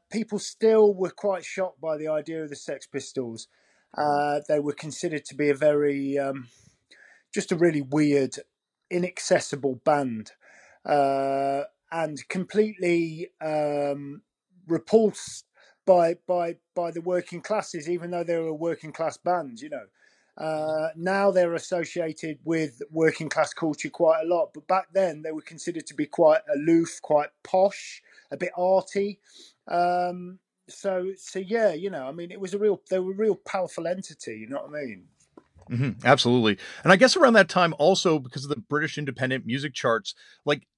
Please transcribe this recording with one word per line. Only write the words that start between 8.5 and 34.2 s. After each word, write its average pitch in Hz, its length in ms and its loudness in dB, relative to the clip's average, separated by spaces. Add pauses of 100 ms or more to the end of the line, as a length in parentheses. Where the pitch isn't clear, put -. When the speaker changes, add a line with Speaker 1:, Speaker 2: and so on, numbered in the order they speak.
Speaker 1:
inaccessible 147 920 -2
band, 131 480 0 (520)
uh, 139 800 0 (300)
and 156 360 -6
completely, 175 1000 0 (100)
um, 147 840 -2 (440)
repulsed 190 800 0 (400)
by, 175 300 6 (100)
by, 175 300 -2 (180)
by 170 160 -2
the 165 120 -10
working 175 380 -2
classes, 175 480 -4
even 175 220 -4
though 175 140 -4
they 170 120 -2
were 160 120 -2
a 156 60 -4
working 156 380 -6
class 160 240 -4
band, 156 440 -2
you 151 100 -14
know. 117 160 -12 (500)
Uh, 156 600 -4
now 196 340 2
they're 180 240 2
associated 160 880 -6
with 156 480 -4
working 160 380 0
class 156 260 0
culture 151 340 -4
quite 160 360 4
a - 20 -4
lot, 170 260 0
but 156 140 -18
back 185 260 0
then 170 300 0
they 160 80 -6
were 156 120 -8
considered 165 440 -10
to 147 80 -18
be 147 120 -2
quite 160 340 6 (120)
aloof, 165 500 2
quite 147 260 2 (160)
posh, - 580 0 (320)
a - 20 -8
bit 175 200 -6
arty. 190 640 0 (480)
Um, 180 720 -2 (300)
so, 190 480 -4
so - 220 -12
yeah, 202 340 2
you 180 180 -6
know, 139 160 -8
I 139 60 -8
mean, 175 180 -12
it 196 100 -14
was 190 140 -6
a 202 40 -4
real, 208 320 2
they 185 80 0
were 185 140 -4
a 190 40 -8
real 208 200 2
powerful 175 500 -6
entity, 165 520 -8